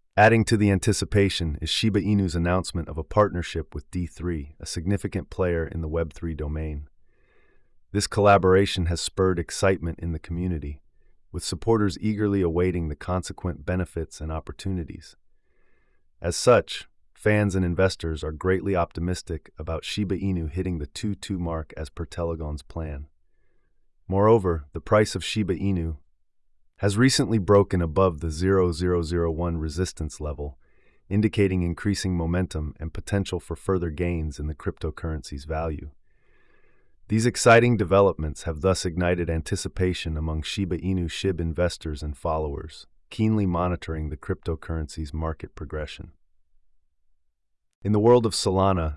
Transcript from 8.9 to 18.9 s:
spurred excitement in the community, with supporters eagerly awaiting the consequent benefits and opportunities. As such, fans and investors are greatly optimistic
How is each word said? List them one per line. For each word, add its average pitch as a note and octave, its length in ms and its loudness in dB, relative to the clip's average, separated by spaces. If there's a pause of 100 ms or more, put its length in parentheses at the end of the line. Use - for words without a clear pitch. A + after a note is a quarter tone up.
spurred F#2+ 380 0
excitement E2+ 600 -2
in E2+ 140 -4
the D#2+ 40 -6
community, E2 640 -6 (500)
with D#2+ 120 -8
supporters G#2 580 0
eagerly G#2 400 0
awaiting F2 480 0
the D2+ 60 -6
consequent - 720 -6
benefits F2 520 -4
and D#2 120 -8
opportunities. - 840 -8 (1040)
As F2 160 -4
such, - 520 2 (260)
fans G#2 400 2
and F#2 100 2
investors E2+ 600 0
are D#2 80 -6
greatly F#2 440 0
optimistic E2+ 840 -4